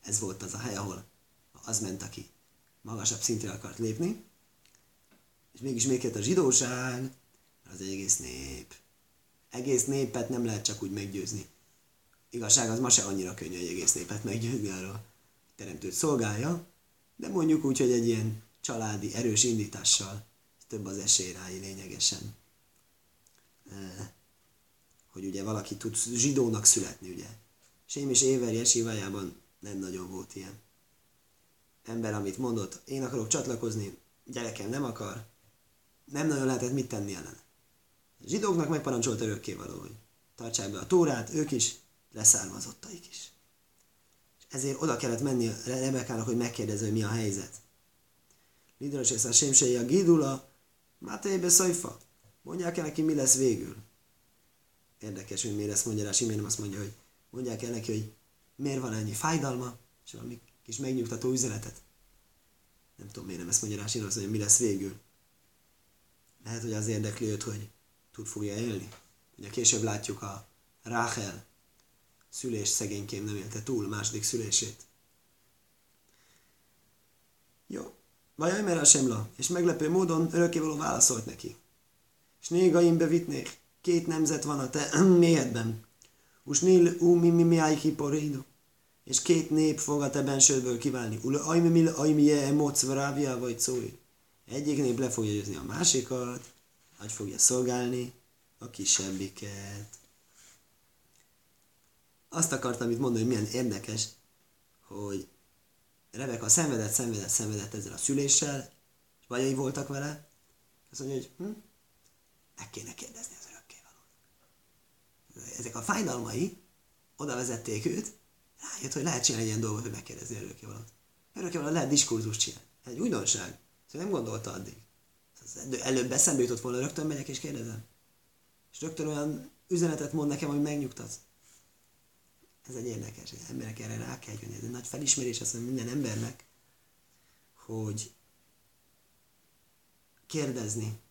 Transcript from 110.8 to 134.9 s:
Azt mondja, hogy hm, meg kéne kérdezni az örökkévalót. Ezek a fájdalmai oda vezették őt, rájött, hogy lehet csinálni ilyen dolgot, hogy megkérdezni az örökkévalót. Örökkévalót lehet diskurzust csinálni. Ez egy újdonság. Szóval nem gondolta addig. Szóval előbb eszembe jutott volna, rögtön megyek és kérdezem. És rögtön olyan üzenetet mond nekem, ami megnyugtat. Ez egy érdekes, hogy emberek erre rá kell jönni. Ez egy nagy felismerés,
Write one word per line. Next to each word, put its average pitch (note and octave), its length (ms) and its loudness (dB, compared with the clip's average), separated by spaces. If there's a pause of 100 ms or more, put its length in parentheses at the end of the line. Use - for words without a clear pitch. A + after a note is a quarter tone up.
Azt - 100 -14
mondja, C3+ 180 -4
hogy - 180 -10
hm, G3 160 -8 (1040)
meg - 140 -18
kéne A2 240 -14
kérdezni - 460 -16
az - 100 -20
örökkévalót. - 580 -20 (1500)
Ezek A#2 180 -10
a A#2 60 -8
fájdalmai C3 760 -2 (600)
oda C#3+ 180 -6
vezették A#2 500 -4
őt, F#3 280 -2 (480)
rájött, - 320 -10
hogy C#3+ 100 -4
lehet C3 220 -2
csinálni A2+ 220 2
ilyen A2 140 -2
dolgot, A2 220 -2
hogy A2+ 80 -8
megkérdezni - 460 -12
az G2+ 60 -10
örökkévalót. G#2+ 500 -16 (420)
Örökkévalót E3 380 -4
lehet D#3 160 0
diskurzust A2+ 520 2
csinálni. - 260 -4 (180)
Ez B2+ 80 -14
egy B2 80 -8
újdonság. A2 580 -2 (280)
Szóval D#3+ 200 -8
nem G#3 40 -4
gondolta A2 420 -4
addig. G2+ 240 -10 (680)
Szóval - 360 -10
előbb B2+ 320 0
eszembe C3 300 4
jutott A#2+ 180 0
volna, B2 180 -4
rögtön D3+ 280 -4
megyek C#3 220 -4
és C3+ 100 -6
kérdezem. A2+ 460 -8 (880)
És - 80 -14
rögtön D#3 260 -4
olyan D3 440 -4 (180)
üzenetet D#3+ 440 0
mond D3+ 160 0
nekem, C#3+ 220 -2
ami D3 100 0
megnyugtat. C#3+ 580 -4 (1500)
Ez B2+ 60 -14
egy A#2+ 120 -8
érdekes, A2 440 -10
hogy - 100 -16 (100)
emberek A2+ 280 -8
erre G#2+ 180 -8
rá B2 220 -8
kell - 220 -14
jönni. G#2+ 140 -12
Ez G#2+ 80 -12
egy A2+ 80 -8
nagy B2 160 -10
felismerés, B2+ 540 -2